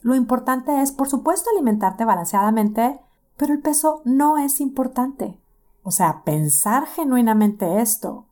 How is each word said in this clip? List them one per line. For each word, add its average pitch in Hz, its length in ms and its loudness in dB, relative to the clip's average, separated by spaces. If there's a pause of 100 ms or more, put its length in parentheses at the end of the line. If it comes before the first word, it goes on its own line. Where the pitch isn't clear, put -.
Lo 240 100 2
importante 254 680 0
es, 277 80 0
por 269 180 -4
supuesto, 349 400 -2
alimentarte 226 560 0
balanceadamente, 214 960 0 (360)
pero 294 160 0
el 294 80 -2
peso 311 440 0
no 294 320 4
es 285 240 -2
importante. 262 800 -4 (420)
O - 80 -10
sea, 170 360 0
pensar 156 600 0
genuinamente 214 960 2
esto - 500 -4